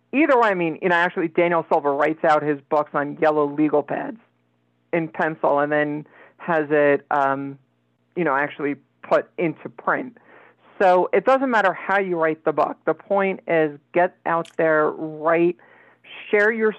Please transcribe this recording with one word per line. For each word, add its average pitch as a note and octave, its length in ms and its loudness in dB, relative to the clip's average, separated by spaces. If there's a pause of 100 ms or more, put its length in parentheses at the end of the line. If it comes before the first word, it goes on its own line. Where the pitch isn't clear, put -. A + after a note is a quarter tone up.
(140)
either C#4 260 4
way, A#3 80 4
I G3+ 60 2
mean, E3+ 280 -2
you F#3+ 60 -2
know, F3 80 4
actually E3+ 320 0
Daniel E3+ 420 0
Silver C#3+ 240 2
writes D3+ 300 0
out D3+ 180 4
his D3 160 -2 (120)
books D3+ 240 0
on D3 260 -4
yellow D3+ 340 2
legal D3 300 0
pads - 340 -10 (760)
in E3 160 -2
pencil D#3+ 500 -2
and D3 120 0
then D3 360 -2 (300)
has D#3 320 -2
it, C#3+ 420 2
um, C#3 480 -2 (560)
you F3 80 -4
know, D3 100 0
actually C#3+ 420 -4 (280)
put - 340 0
into D#3 300 -6
print. C#3 500 -6 (640)
So F3+ 300 4
it G3 140 2
doesn't C4 260 2
matter G3 220 2
how G3 260 -2
you F#3 180 -2
write D#3+ 280 -2
the D#3 80 2
book. D3 320 -2
The D#3+ 80 0
point G3 520 -2
is D#3 320 0 (160)
get F3+ 220 0 (100)
out E3 300 -2
there, D#3 360 2
write, D#3+ 680 -2 (720)
share G#3 180 2
your A3 300 0